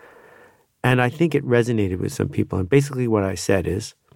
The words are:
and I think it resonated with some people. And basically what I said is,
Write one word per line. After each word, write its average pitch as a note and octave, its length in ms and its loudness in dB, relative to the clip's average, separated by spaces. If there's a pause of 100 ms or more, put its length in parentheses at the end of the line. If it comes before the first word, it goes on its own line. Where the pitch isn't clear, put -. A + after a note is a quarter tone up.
(840)
and B2+ 180 4
I B2 80 2
think D#3 260 0
it C#3 100 -2
resonated A2+ 540 2
with G2 140 -6
some G2 160 -2
people. G2+ 280 -4
And F#2 120 -2
basically C#3 380 2
what G#2 160 2
I F#2+ 120 -2
said F#2 320 0
is, F#2 260 -6 (220)